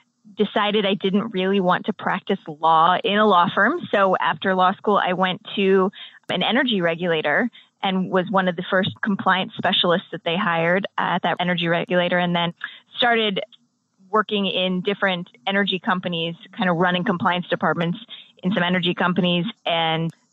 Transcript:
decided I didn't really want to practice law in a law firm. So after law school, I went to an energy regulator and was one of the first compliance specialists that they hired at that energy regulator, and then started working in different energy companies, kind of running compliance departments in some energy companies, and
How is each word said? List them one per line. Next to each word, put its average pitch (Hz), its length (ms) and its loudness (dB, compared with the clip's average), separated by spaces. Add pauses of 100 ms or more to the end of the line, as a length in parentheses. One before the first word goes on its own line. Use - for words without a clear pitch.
(360)
decided 208 480 0
I 196 100 0
didn't 196 360 -2
really 190 300 0
want 180 260 0
to 220 60 -4
practice 185 560 -4
law 160 560 4
in 196 120 0
a 214 100 4
law 175 280 4
firm. 247 260 2 (100)
So 196 260 2
after 175 380 -2
law 185 200 2
school, 208 220 0
I 180 160 0
went 185 280 -2 (140)
to 190 360 2 (380)
an 185 140 -2
energy 220 380 0
regulator 170 680 0 (340)
and 190 280 -2
was 185 180 0
one 190 200 0
of 175 80 -2
the 180 120 -8
first 185 220 0 (120)
compliance 190 540 0
specialists 180 540 0
that - 140 -10
they 165 120 -2
hired 175 500 0 (120)
at 180 240 -2
that 175 160 0
energy 175 300 -2
regulator, 175 500 0
and 175 160 0
then 170 200 -2 (420)
started 226 440 0 (680)
working 202 360 0
in 185 340 -2
different 190 480 -2 (180)
energy 196 320 0
companies, 175 560 -4 (220)
kind 185 120 2
of 180 80 4
running 180 280 2
compliance 180 440 0
departments 170 500 0 (440)
in 185 100 0
some 190 100 0
energy 180 320 0
companies, 175 520 0 (180)
and 165 460 0 (220)